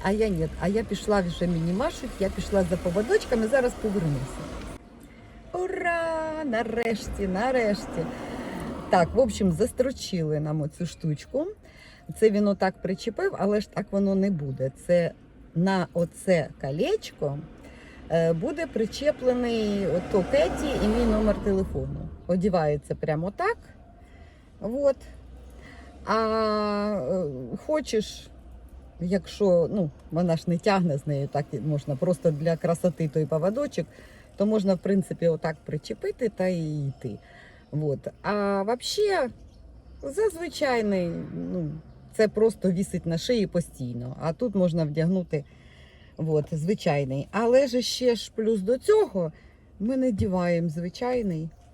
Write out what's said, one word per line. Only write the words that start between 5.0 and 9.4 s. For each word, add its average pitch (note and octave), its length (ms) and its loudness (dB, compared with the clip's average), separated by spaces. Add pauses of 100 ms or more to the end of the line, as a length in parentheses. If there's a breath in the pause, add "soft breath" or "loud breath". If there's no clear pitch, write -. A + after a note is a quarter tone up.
Ура! E4 920 -2
Нарешті, A3+ 880 -2
нарешті! G#3+ 720 0 (840 loud breath)
Так, F3 240 4
в G3 40 2
общем, G#3 340 4